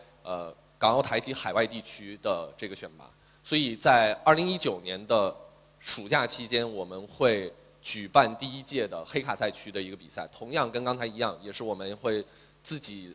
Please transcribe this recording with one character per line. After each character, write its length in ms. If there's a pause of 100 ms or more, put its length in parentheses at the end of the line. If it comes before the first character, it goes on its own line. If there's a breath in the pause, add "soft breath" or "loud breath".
(240 loud breath)
呃， 320 (220)
港 160
澳 80
台 180
及 140
海 180
外 160
地 140
区 400
的 340
这 140
个 60
选 220
拔， 120 (340 soft breath)
所 140
以 180
在 380 (100)
二 120
零 120
一 100
九 240
年 260
的 280 (440)
暑 280
假 180
期 220
间， 260
我 120
们 220
会 440 (300)
举 260
办 300
第 100
一 140
届 260
的 160
黑 160
卡 160
赛 140
区 220
的 100
一 80
个 80
比 100
赛， 240
同 200
样 200
跟 120
刚 120
才 120
一 100
样， 240
也 100
是 120
我 100
们 240
会 260 (380 loud breath)
自 160
己 380